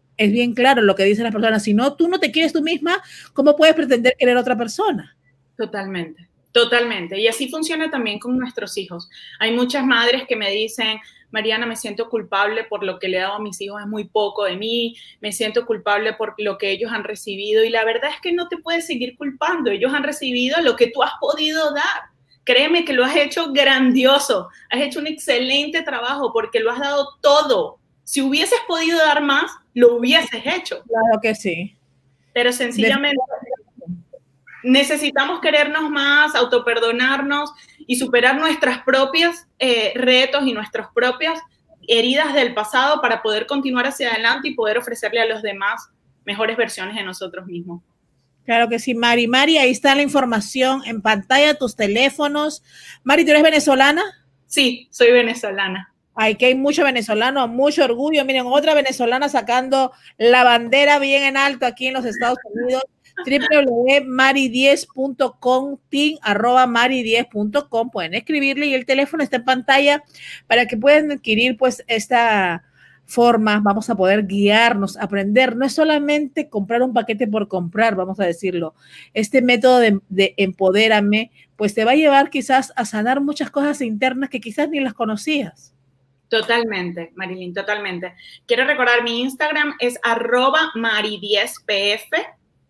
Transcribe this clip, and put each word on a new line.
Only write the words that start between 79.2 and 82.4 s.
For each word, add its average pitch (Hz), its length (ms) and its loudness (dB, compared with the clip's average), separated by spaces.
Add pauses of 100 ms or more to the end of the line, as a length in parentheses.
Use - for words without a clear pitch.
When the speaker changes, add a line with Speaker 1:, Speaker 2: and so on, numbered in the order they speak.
Speaker 1:
método 247 340 4
de, 220 220 4 (100)
de 190 280 2
empodérame, 208 920 2 (260)
pues, 214 200 -2
te 220 100 0
va 240 60 4
a 269 40 6
llevar 277 360 4
quizás 262 440 0